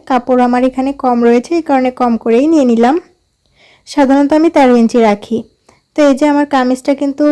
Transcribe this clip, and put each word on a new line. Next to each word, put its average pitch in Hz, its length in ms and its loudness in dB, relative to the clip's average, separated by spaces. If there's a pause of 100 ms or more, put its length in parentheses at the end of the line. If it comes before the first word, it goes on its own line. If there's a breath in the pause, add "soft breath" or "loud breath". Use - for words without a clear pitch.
কাপড় 254 380 -2
আমার 247 200 0
এখানে 262 300 -4
কম 254 300 -2
রয়েছে, 240 320 0
এই 330 80 -2
কারণে 262 280 0
কম 247 260 -2
করেই 240 300 0
নিয়ে 320 180 2
নিলাম। 233 300 2 (920 soft breath)
সাধারণত 277 460 0
আমি 311 160 2
তেরো 269 260 2
ইঞ্চি 233 260 2
রাখি। 214 360 -2 (540 soft breath)
তো - 100 -4
এই 285 140 4
যে 285 120 -2
আমার 294 180 0
কামিজটা 254 500 -2
কিন্তু 277 360 -4